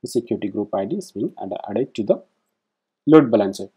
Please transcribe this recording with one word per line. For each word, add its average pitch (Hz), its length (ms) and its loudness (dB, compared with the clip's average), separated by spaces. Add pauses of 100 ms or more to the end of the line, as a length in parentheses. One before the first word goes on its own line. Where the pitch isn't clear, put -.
The - 60 -10
security 113 400 -4
group 104 260 -6
I 98 100 -4
D 135 120 -6
is - 160 -12
being 131 280 -8
add-, 95 160 -10 (140)
added - 240 -6
to 110 80 -6
the - 200 -2 (840)
load 147 240 8
balancer. 98 460 -2